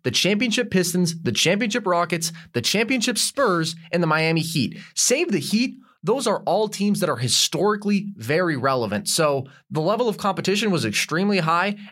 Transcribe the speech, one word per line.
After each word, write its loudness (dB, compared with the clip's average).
the -2
championship 0
Pistons, 2
the 0
championship 0
Rockets, 0
the -2
championship 0
Spurs, 0
and 0
the 2
Miami 2
Heat. -2
Save 2
the 2
Heat, -2
those 0
are 0
all 0
teams 0
that 0
are -2
historically 0
very 0
relevant. 0
So 0
the -2
level 0
of -6
competition 0
was 0
extremely 0
high, 0